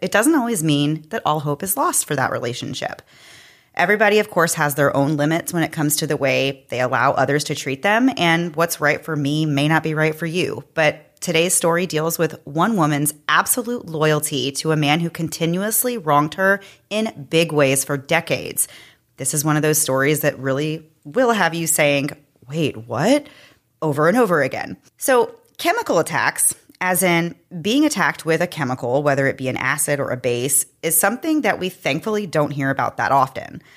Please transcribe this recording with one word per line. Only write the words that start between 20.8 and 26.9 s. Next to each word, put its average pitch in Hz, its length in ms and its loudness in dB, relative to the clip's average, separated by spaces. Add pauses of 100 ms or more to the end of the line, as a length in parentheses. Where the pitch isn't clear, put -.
will 233 260 2
have 180 220 2
you 165 120 -4
saying, 143 460 2 (380)
"Wait, 147 260 -2
what?" 131 500 0 (560)
over 151 280 2
and 214 80 2
over 180 240 2
again. - 340 -4 (220)
So 247 360 2 (240)
chemical 349 420 0
attacks, 147 540 0 (280)
as 180 200 0